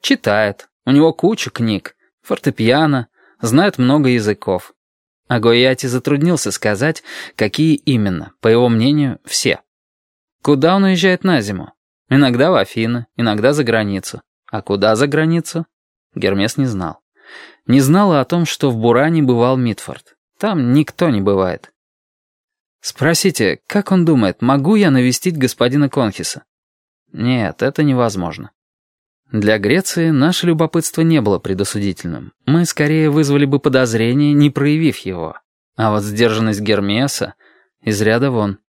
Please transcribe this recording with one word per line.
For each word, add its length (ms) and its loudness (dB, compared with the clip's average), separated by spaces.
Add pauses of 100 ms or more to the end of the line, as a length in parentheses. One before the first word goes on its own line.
Читает. 680 -2 (160)
У 60 0
него 220 4
куча 360 -2
книг, 460 -4 (260)
фортепиано, 840 0 (340)
знает 360 2
много 320 2
языков. 640 -2 (540)
А 120 0
Гойяти 480 2
затруднился 640 -2
сказать, 520 -4 (320)
какие 400 0
именно, 680 -4
по 60 2
его 220 4
мнению, 540 0
все. 380 -4 (800)
Куда 340 2
он 100 2
уезжает 380 2
на 180 2
зиму? 320 -8 (360)
Иногда 400 2
в 60 2
Афины, 500 -2 (100)
иногда 380 0
за 100 -2
границу. 600 -4 (280)
А 100 -6
куда 340 0
за 100 0
границу? 600 -2 (480)
Гермес 420 -2
не 80 0
знал. 360 -6 (640)
Не 140 4
знал 320 4
и 40 2
о 80 0
том, 200 -2
что 260 -2
в 60 -4
Буране 440 2
бывал 360 2
Митфорд. 580 -6 (240)
Там 340 0
никто 360 0
не 120 -2
бывает. 500 -2 (1080)
«Спросите, 840 0
как 240 -2
он 140 4
думает, 360 2
могу 340 2
я 140 4
навестить 480 0
господина 520 0
Конхиса?» 560 -6 (680)
«Нет, 500 -4
это 220 -2
невозможно». 680 -2 (800)
Для 280 0
Греции 500 0
наше 380 2
любопытство 540 -2
не 200 2
было 160 0
предосудительным. 960 -6 (120)
Мы 200 2
скорее 460 0
вызвали 340 2
бы 140 0
подозрение, 720 2
не 160 4
проявив 500 0
его. 360 -8 (400)
А 160 0
вот 120 -2
сдержанность 580 0
Гермеса 760 -2 (460)
из 200 -2
ряда 300 2
вон. 260 -2 (120)